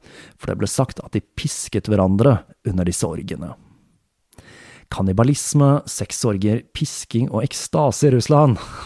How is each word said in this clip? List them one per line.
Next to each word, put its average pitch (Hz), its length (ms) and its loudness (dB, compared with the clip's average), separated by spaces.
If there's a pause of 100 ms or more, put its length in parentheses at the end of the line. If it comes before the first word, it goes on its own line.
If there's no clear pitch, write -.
(360)
for - 160 -8
det 95 80 -6
ble 101 120 -2
sagt - 320 -4
at - 120 -8
de 104 80 -2
pisket - 680 -6
hverandre 101 500 4 (260)
under 92 200 0
disse 87 200 -2
orgiene. 82 460 -8 (1400)
Kannibalisme, 135 880 2 (100)
sexorgier, 104 720 -2 (140)
pisking - 560 -4
og - 160 -2
ekstase - 600 0
i 127 40 4
Russland, 135 460 4 (260)